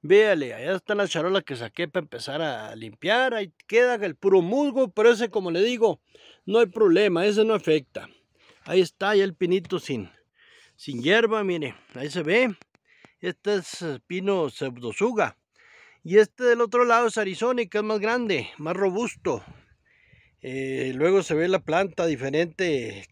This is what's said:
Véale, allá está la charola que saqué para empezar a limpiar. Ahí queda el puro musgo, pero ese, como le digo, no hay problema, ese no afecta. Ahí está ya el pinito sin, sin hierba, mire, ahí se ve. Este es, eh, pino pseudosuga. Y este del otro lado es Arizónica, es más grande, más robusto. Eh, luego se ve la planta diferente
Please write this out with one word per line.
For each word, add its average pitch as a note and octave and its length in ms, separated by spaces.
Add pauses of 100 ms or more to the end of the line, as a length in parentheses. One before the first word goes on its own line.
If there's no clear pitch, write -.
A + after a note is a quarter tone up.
Véale, E3 540
allá C#3+ 220
está G#3 180
la G3+ 140
charola F3 340
que C#3 140
saqué A#2+ 320
para E3+ 160
empezar C#3 360
a A2+ 360
limpiar. G3+ 580
Ahí G3+ 180 (140)
queda B3 300
el G3 180
puro F#3+ 280
musgo, B3+ 480
pero A3 200
ese, A#3 180
como F#3 220
le E3 100
digo, A3 400 (460)
no G#3+ 140
hay A3+ 60
problema, F#3+ 600
ese G#3 180
no A3 80
afecta. D#3 560 (540)
Ahí F3 180
está G3 360
ya G3 80
el F#3+ 100
pinito F3+ 460
sin, A2 280 (680)
sin B2 260
hierba, G#3+ 400
mire, E3 320 (200)
ahí C#3 160
se E3+ 120
ve. G#3 340 (600)
Este F#3+ 380
es, - 260
eh, C#3+ 240
pino F#3 440
pseudosuga. C3 880 (720)
Y F#3 60
este G#3+ 280
del A#3+ 180
otro A#3+ 240
lado A#3 220
es A3 100
Arizónica, G#3+ 600
es G#3+ 40
más G#3+ 160
grande, G#3+ 560
más D#3 180
robusto. F#3+ 680 (960)
Eh, C3 540
luego F3 280
se E3 120
ve D#3+ 140
la F#3+ 100
planta E3+ 480
diferente C#3 1040